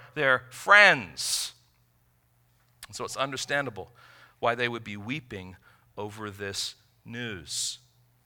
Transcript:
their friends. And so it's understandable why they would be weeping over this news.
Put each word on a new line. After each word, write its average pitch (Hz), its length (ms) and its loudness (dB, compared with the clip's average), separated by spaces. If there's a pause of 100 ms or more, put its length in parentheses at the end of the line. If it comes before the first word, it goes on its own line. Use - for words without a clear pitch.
(140)
their 135 360 2
friends. 180 1000 4 (1300)
And 104 80 -18
so 120 100 -8
it's - 120 -10
understandable 135 720 -4 (480)
why 120 160 2
they 120 140 0
would 117 160 -6
be 104 120 -10
weeping 101 600 -10 (400)
over 104 340 -8
this 98 460 -8 (280)
news. 110 760 -8 (460)